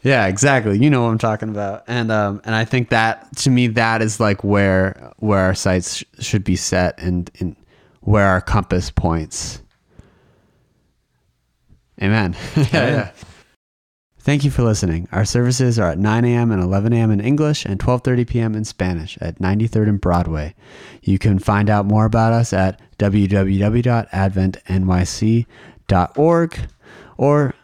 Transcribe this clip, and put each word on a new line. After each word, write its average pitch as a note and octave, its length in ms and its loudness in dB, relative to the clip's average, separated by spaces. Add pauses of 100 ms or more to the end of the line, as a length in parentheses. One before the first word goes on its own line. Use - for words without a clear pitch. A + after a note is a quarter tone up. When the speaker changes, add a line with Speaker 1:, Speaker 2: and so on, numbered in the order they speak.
Speaker 1:
Yeah, B2+ 240 2
exactly. G#2+ 540 0
You D3 100 4
know B2+ 140 2
what A#2 60 0
I'm A2 100 -2
talking A2 300 -4
about. G#2 380 -8
And, A2+ 240 -4
um, G#2 320 -2
and A2 120 -4
I A2+ 100 0
think B2 240 -2
that, A2+ 480 -2
to C#3 140 0
me, B2 160 4
that A2+ 340 0
is, G#2+ 180 -2
like, G#2 240 0
where, F#2+ 760 0
where G#2 280 0
our F#2+ 100 2
sights F#2 420 -2
sh-, - 60 -12 (160)
should G2+ 240 -4
be F#2 120 0
set F2+ 440 -2
and, F2+ 300 -4 (100)
and F2 160 -6 (440)
where G2+ 260 2
our F#2 160 2
compass F#2 480 -2
points. - 720 -4 (2500)
Amen. G2 340 0 (100)
<laughs> - 120 -4
Speaker 2:
Amen. D3 160 2
Speaker 1:
Yeah. A#2+ 380 0 (1120)
Thank C#3+ 200 2
you C#3 80 2
for - 100 0
listening. F#2 500 0
Our A2 140 0
services B2 540 0
are F2+ 100 2
at D#2 80 -4
nine G#2+ 280 2
A A#2+ 100 2
M A#2+ 160 2
and F#2+ 100 0
eleven G2 320 0
A A#2 40 2
M A2+ 120 2
in G2+ 100 2
English D3 460 0
and G2 140 -4
twelve B2 240 -2
thirty B2 200 0
P A#2+ 160 -2
M A2+ 140 -2
in G#2+ 120 -4
Spanish F2+ 540 -6
at E2 200 -8
ninety-third G#2+ 480 0
and G#2 120 0
Broadway. E2 540 -2 (480)
You F#2+ 160 0
can G2+ 220 2
find G#2 320 0
out G#2 160 2
more G#2+ 180 2
about A2+ 260 2
us A#2 220 0
at F#2+ 260 0 (200)
w G2+ 280 2
w G2 300 2
w G#2+ 240 2
dot A#2 300 0
advent F#2+ 460 0 (100)
n F#2 180 0
y F#2 200 2
c A2+ 420 0 (400)
dot F2+ 320 0
org E3 360 2 (640)
or C#3+ 460 0